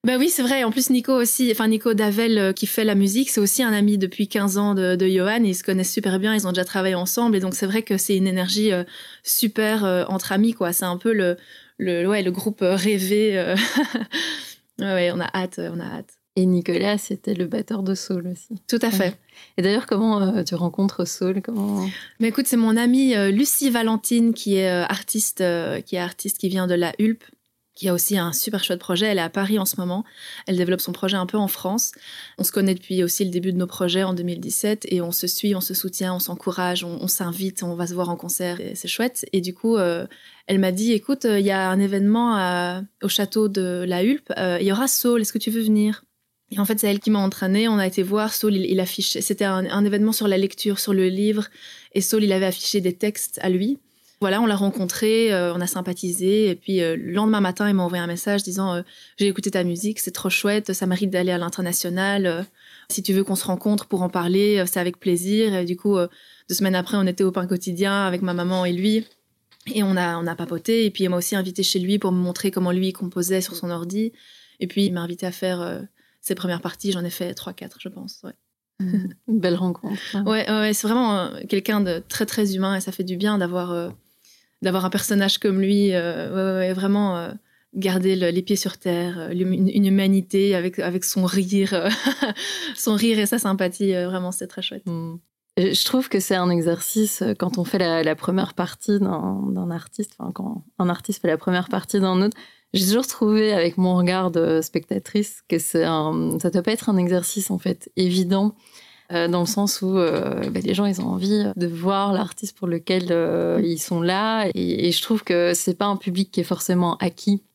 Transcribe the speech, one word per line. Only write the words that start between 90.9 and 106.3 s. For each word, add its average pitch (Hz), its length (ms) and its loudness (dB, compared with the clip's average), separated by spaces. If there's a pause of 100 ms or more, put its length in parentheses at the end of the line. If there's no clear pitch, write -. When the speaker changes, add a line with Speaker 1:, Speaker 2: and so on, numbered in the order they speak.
Speaker 1:
son 185 220 0
rire, 190 480 2
euh, 175 160 0 (420)
<laughs> 349 440 -8
son 214 200 0
rire 220 240 4
et 202 60 2
sa 233 120 0
sympathie. 190 560 0
Euh, 180 140 0
vraiment, 185 240 -4
c'est 185 160 -8
très 190 140 -12
chouette. - 240 -8
Speaker 2:
Mmh. 165 320 -6 (400)
Et 190 160 2
je - 100 0
trouve 262 240 0
que 196 140 0
c'est 190 140 0
un 180 140 2
exercice, 170 720 0
euh, 214 120 0
quand 180 240 -2
on 175 80 0
fait 196 140 0
la, 165 240 2
la 156 120 2
première 185 380 0
partie - 440 -2
d'un, 190 520 0
d'un 185 220 -2
artiste, 170 460 -8
enfin, - 160 -8
quand 190 300 -8 (140)
un 180 120 2
artiste - 320 -4
fait 190 60 0
la 160 100 2
première 180 300 0
partie - 320 -2
d'un 185 220 2
autre, 214 160 0 (360)
j'ai 190 120 2
toujours 233 220 2
trouvé 214 440 2
avec 170 260 2
mon 185 180 4
regard 180 360 2
de 165 300 2
spectatrice 196 880 -4
que 170 100 2
c'est 165 240 0
un, 160 560 0